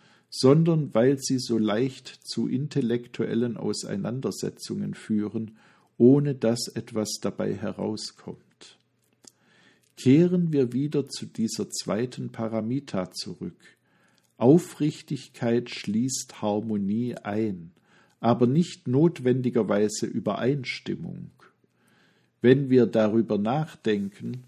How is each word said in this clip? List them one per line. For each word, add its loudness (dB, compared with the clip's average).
sondern 4
weil 4
sie -4
so -2
leicht -2
zu -6
intellektuellen -4
Auseinandersetzungen -6
führen, -6
ohne 6
dass 0
etwas -6
dabei -4
herauskommt. -10
Kehren 4
wir 0
wieder -2
zu -14
dieser -4
zweiten -6
Paramita -6
zurück. -14
Aufrichtigkeit 2
schließt -4
Harmonie -2
ein, -6
aber 4
nicht 0
notwendigerweise 2
Übereinstimmung. -6
Wenn 6
wir 6
darüber 2
nachdenken, -4